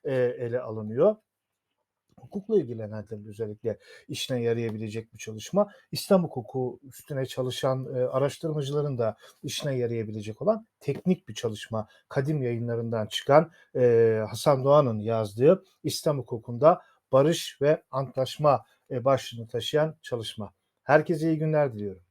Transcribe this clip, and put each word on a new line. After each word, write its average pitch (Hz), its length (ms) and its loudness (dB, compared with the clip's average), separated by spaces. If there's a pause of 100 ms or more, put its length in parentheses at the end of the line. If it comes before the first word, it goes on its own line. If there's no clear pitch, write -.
e, 143 100 -4
ele 123 460 -2
alınıyor. 113 560 0 (1040)
Hukukla 196 360 -4
ilgilenenlerin 110 720 -6
özellikle 107 500 -6 (300)
işine 127 340 -4
yarayabilecek 113 720 -4
bir 107 60 -20
çalışma. 165 520 -2 (220)
İslam 190 320 2
hukuku 127 580 -6
üstüne 135 440 -8
çalışan, 131 680 -4
e, 127 40 -2
araştırmacıların 143 1000 -2
da 110 180 -2 (260)
işine 135 340 -6
yarayabilecek 110 680 -4
olan 214 240 -2 (140)
teknik - 480 -2
bir 110 60 -14
çalışma. 110 540 -6 (200)
Kadim 143 340 -2
Yayınlarından 117 640 -2
çıkan, 156 440 4 (260)
e, 117 520 6
Hasan 131 360 2
Doğan'ın 139 340 6
yazdığı 113 680 2 (180)
İslam 147 360 -2
hukukunda 123 640 2 (300)
barış 151 500 2
ve 151 280 2
antlaşma, 131 760 0 (260)
e, 123 140 -4
başlığını 123 440 0
taşıyan 151 540 -2
çalışma. 110 500 -10 (300)
Herkese 156 460 2
iyi 160 100 0
günler 151 340 0
diliyorum. 104 380 -8